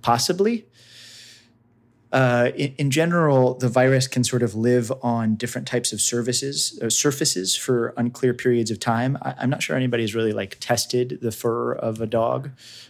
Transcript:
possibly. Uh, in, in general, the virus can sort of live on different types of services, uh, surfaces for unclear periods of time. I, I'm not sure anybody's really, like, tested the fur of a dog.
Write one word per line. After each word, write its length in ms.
possibly. 640
Uh, 420
in, 220
in 140
general, 640
the 160
virus 360
can 160
sort 200
of 120
live 380
on 320
different 320
types 280
of 60
services, 840
uh, 80
surfaces 680
for 400
unclear 380
periods 360
of 80
time. 440
I, 160
I'm 100
not 140
sure 140
anybody's 380
really, 200
like, 260
tested 600
the 100
fur 400
of 300
a 40
dog. 440